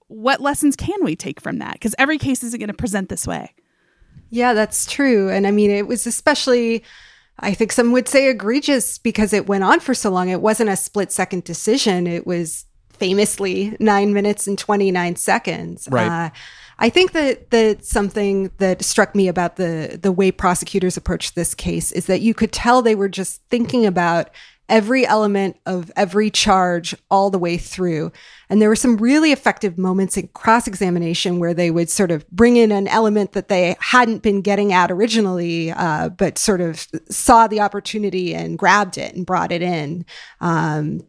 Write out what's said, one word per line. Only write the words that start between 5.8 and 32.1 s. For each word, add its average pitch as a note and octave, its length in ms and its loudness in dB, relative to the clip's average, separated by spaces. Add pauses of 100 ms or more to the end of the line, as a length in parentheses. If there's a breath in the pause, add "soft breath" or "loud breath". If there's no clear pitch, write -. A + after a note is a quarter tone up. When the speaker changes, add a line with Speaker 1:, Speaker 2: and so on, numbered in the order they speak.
Speaker 2:
was A#3 180 -4
especially, A#3+ 760 0 (560 soft breath)
I G3 120 -2
think G#3+ 200 0
some A#3+ 180 4
would B3 160 2
say C#4 220 4
egregious B3 680 0
because G#3+ 340 0
it G3 160 0
went G3 160 0
on C#4 160 4
for B3+ 140 -2
so A3+ 140 -2
long. F3+ 200 0
It F#3 120 -2
wasn't G#3+ 300 2
a F#3+ 60 0
split - 340 -4
second F#3 320 -4
decision. F3+ 640 0
It E3+ 180 -4
was F3 420 -6 (260)
famously G3 840 -2
nine G3+ 340 2
minutes G3+ 340 0
and G3 100 -4
twenty-nine F#3 600 0
seconds. F3 760 -4
Speaker 3:
Right. E3 360 0
Speaker 2:
Uh, D3+ 40 -8 (480 loud breath)
I A3+ 100 2
think F4+ 240 2
that, C#4+ 380 -2
that A3 340 2
something G3+ 720 -2
that F#3 240 0
struck - 320 2
me F#3+ 140 4
about F3 280 -2
the, E3 440 -4
the F#3+ 120 0
way F#3 180 2
prosecutors F3+ 640 -2
approached - 380 -6
this E3+ 200 -4
case E3 360 -6
is - 160 -6
that F#3 140 0
you A3 120 2
could A3 200 -2
tell B3 280 2
they A3+ 140 4
were G3 140 0
just - 420 -10
thinking A#3+ 340 0
about E3+ 460 0 (380 loud breath)
every A3 380 2
element G3+ 580 0
of F3+ 300 -6
every G3+ 340 0
charge F3+ 680 0 (140)
all G3 220 2
the F#3+ 80 -2
way F3 180 -2
through. E3 540 -4 (380 loud breath)
And G#3 120 4
there G#3+ 80 6
were G#3+ 80 4
some A#3+ 200 2
really C#4+ 340 4
effective G3+ 480 -2
moments F#3 380 0
in F3 120 -6
cross-examination F3+ 1120 0
where E3+ 160 0
they E3+ 160 0
would E3 180 0
sort F#3 220 0